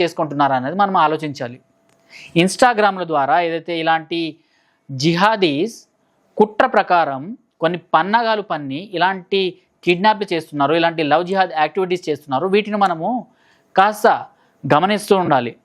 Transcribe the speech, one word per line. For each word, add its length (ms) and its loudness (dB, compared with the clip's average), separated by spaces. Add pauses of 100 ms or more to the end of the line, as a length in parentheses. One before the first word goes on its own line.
చేసుకుంటున్నారా 540 0
అనేది 200 -4
మనం 200 0
ఆలోచించాలి. 640 -2 (760)
Instagram-ల 680 2
ద్వారా 360 2
ఏదైతే 400 -4
ఇలాంటి 560 -2 (540)
జిహాదీస్ 1000 0 (480)
కుట్ర 300 2
ప్రకారం 720 0 (220)
కొన్ని 200 -2 (140)
పన్నాగాలు 480 0
పన్ని 500 -8
ఇలాంటి 680 -2 (260)
కిడ్నాప్లు 480 2
చేస్తున్నారు, 420 0
ఇలాంటి 280 0
లవ్ 240 2
జిహాద్ 300 0
యాక్టివిటీస్ 520 -2
చేస్తున్నారు, 380 -4
వీటిని 300 -2
మనము 500 -2 (500)
కాస్త 480 2 (500)
గమనిస్తూ 420 2
ఉండాలి. 480 0